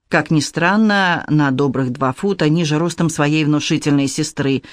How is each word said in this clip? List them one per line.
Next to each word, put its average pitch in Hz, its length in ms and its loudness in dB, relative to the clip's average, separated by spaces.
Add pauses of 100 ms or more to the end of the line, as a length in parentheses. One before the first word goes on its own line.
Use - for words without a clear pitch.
как 151 220 0
ни 160 100 4
странно, 190 880 0
на 147 220 2
добрых 131 400 -2
два 127 240 -2
фута 190 340 -2
ниже 156 300 0
ростом 170 320 -2
своей 151 340 0
внушительной 143 600 0
сестры, 135 560 -2 (100)